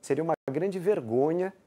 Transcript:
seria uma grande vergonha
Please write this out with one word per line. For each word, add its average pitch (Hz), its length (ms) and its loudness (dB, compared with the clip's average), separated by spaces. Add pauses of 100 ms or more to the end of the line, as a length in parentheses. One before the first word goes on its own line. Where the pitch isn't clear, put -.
seria 147 220 -2
uma 170 100 0 (160)
grande 180 300 -2
vergonha 165 720 0 (140)